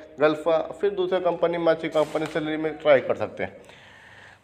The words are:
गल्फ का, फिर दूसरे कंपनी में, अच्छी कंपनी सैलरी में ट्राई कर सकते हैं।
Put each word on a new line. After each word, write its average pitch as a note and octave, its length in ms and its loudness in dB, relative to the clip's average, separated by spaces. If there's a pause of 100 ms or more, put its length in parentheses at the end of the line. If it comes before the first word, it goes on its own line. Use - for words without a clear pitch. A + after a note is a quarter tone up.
(200)
गल्फ D#3 200 2
का, D#3+ 180 0
फिर - 320 -4
दूसरे F#3 300 -2
कंपनी E3+ 380 0
में, E3+ 80 -4
अच्छी D#3+ 240 2
कंपनी D#3 360 0
सैलरी D#3 320 -4
में D#3 200 -4
ट्राई C#3+ 220 6
कर A#2 160 -2
सकते G2+ 280 -6
हैं। - 140 -8 (880)